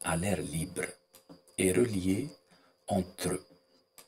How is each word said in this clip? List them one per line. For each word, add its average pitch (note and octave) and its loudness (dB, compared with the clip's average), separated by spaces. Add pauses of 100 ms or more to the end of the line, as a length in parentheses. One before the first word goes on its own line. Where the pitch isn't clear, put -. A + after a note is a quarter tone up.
à E2+ 0
l'air F#2 0
libre D2+ -4 (720)
et F#2 4
reliés A2 2 (580)
entre F#2 -2
eux. F2+ -4 (640)